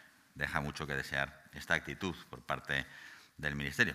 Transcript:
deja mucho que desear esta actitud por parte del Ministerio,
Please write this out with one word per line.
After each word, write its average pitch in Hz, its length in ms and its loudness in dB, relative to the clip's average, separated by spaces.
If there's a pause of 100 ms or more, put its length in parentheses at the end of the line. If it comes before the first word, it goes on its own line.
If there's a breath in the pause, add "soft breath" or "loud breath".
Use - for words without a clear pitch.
(340 loud breath)
deja 73 260 2
mucho 73 260 -2
que 69 80 -2
desear 69 580 0
esta 71 220 2
actitud 78 400 0 (140)
por 64 140 -12
parte 67 440 0 (500 loud breath)
del 73 180 0
Ministerio, 73 400 2